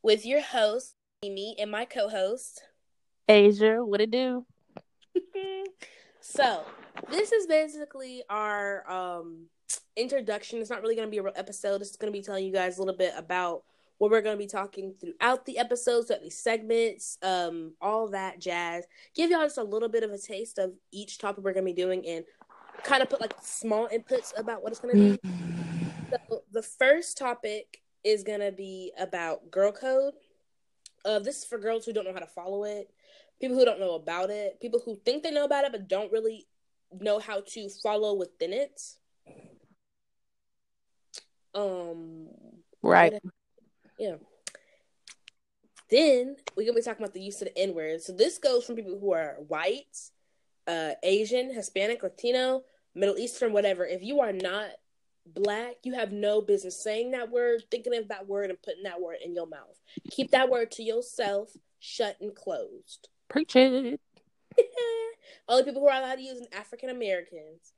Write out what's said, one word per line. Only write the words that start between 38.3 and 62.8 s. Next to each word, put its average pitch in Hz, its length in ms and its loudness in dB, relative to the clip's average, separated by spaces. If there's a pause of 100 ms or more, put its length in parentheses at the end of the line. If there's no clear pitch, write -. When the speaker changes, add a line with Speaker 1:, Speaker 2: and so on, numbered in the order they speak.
Speaker 1:
it. 277 280 -4 (2750)
Um, 170 760 -6 (520)
Speaker 2:
Right. 175 320 8
Speaker 1:
what, 208 100 -10 (760)
yeah. 190 180 -6 (1700)
Then 269 480 6 (180)
we're 214 100 -2
gonna 233 120 2
be 226 40 2
talking 220 220 -8
about 208 100 -8
the 190 80 -12
use 196 200 -10
of 190 60 -6
the - 100 -8
N-word. 165 440 -2
So - 120 -12
this 254 260 2
goes 247 260 2
from 240 100 -8
people 202 220 -8
who 196 140 0
are 160 240 -2
white, 165 760 -6 (560)
uh, 160 360 -4
Asian, 220 500 2
Hispanic, 220 480 -2
Latino, 254 640 0 (300)
Middle 196 240 2
Eastern, 233 360 -2
whatever. 196 320 2
If 180 180 -6
you 277 160 0
are 226 140 0
not 190 360 -4 (560)
black, 208 580 -4
you 254 100 -6
have 220 180 -4
no 208 300 0
business 196 400 -2
saying 226 300 -4
that 240 200 -6
word, 240 400 0
thinking 240 240 -2
of 220 140 -6
that 202 180 -10
word, 202 220 -2
and 185 120 -8
putting 185 220 -10
that 180 180 -8
word 165 220 -8
in 175 100 -8
your 170 140 -4
mouth. 147 320 -20 (300)
Keep - 220 -2
that 262 180 6
word 240 220 2
to - 120 -12
yourself, 220 720 -2 (240)
shut - 400 -4
and 208 160 -8
closed. - 720 -10 (220)